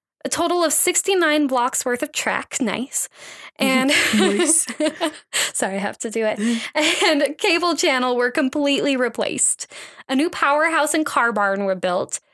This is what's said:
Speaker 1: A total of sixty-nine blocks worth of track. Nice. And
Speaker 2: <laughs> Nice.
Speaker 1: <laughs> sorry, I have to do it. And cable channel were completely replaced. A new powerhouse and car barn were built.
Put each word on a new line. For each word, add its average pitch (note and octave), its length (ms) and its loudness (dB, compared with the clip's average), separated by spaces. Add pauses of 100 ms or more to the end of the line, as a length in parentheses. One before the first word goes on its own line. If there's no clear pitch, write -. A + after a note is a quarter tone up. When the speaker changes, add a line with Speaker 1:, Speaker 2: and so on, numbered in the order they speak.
(260)
Speaker 1:
A - 40 -2
total F4 340 0
of D4+ 80 0
sixty-nine E4 760 2
blocks B3+ 360 -2
worth B3 180 -2
of D4+ 80 -4
track. - 480 -4
Nice. A3+ 520 -4 (460)
And C4 340 2 (140)
Speaker 2:
<laughs> - 120 0
Nice. F4 500 2 (400)
Speaker 1:
<laughs> - 460 -6
sorry, G3 220 -2
I G3 40 -2
have G#3 200 -4
to A3+ 120 -6
do A3+ 160 -2
it. G#3 140 -2 (640)
And D4 320 2
cable E4+ 400 2
channel B3+ 400 2
were B3 140 2
completely C#4+ 640 0
replaced. - 720 -2 (420)
A C4+ 80 0
new D#4 140 2
powerhouse D4+ 640 2
and D#4 100 2
car A#3+ 260 0
barn G3+ 340 0
were F#3+ 100 0
built. F3+ 460 -2 (140)